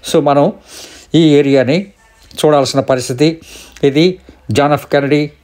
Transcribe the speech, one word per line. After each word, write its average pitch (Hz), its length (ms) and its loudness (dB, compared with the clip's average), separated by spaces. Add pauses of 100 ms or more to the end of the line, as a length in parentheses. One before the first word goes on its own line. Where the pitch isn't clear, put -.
(120)
So, 165 80 2
మనం 143 340 0 (600)
ఈ 156 40 4
ఏరియాని 143 680 2 (580)
చూడాల్సిన 139 340 0
పరిస్థితి. 135 640 -2 (420)
ఇది 160 360 0 (320)
జాన్ 143 220 0
ఎఫ్ - 140 -6
కెనడీ 147 440 -2 (120)